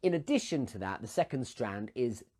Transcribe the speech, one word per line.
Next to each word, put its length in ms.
In 120
addition 520
to 120
that, 220
the 60
second 260
strand 380
is 280